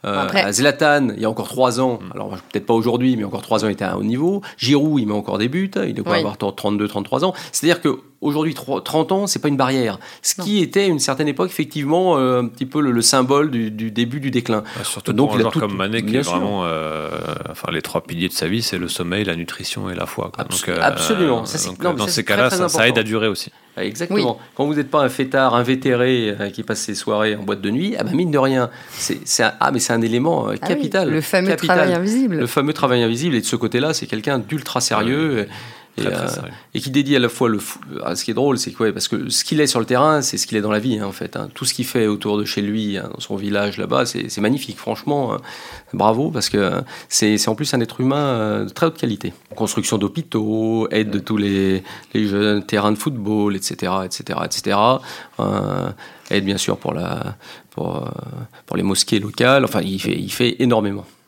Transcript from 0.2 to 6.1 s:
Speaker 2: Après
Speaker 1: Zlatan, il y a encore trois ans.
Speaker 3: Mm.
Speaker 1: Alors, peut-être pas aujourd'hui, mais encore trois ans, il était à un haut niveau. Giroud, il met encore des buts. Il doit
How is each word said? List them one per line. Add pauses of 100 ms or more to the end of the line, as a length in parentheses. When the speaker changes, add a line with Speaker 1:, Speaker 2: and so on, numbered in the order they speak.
Speaker 2:
Après
Speaker 1:
Zlatan,
il
y
a
encore
trois
ans.
Speaker 3:
Mm.
Speaker 1:
Alors, (220)
peut-être
pas
aujourd'hui,
mais
encore
trois
ans,
il
était
à
un
haut
niveau. (160)
Giroud,
il
met
encore
des
buts. (160)
Il
doit